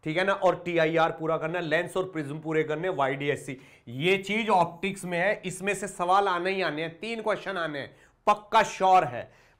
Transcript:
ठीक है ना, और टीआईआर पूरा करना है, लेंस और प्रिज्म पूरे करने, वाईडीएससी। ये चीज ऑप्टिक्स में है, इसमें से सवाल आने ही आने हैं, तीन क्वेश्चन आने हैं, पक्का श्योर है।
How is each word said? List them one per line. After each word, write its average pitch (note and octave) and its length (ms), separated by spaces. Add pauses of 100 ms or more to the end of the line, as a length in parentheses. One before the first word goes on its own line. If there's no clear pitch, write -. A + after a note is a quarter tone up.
ठीक D#3 140
है F#3 60
ना, G3 100
और F#3 320
टीआईआर D#3+ 460
पूरा D#3+ 260
करना D#3+ 220
है, E3+ 60
लेंस E3 320
और F3+ 60
प्रिज्म D3+ 360
पूरे D#3 240
करने, D#3 260
वाईडीएससी। C#3 680 (300)
ये D3+ 300
चीज G#3 320
ऑप्टिक्स F#3+ 560
में F3 120
है, F#3+ 280
इसमें F#3 280
से G3 140
सवाल F#3+ 400
आने F3+ 240
ही F#3+ 100
आने D#3 200
हैं, E3 180
तीन A3+ 220
क्वेश्चन G3 360
आने D#3 220
हैं, A#2 160 (320)
पक्का G#3 360
श्योर F#3 400
है। A#2+ 380 (180)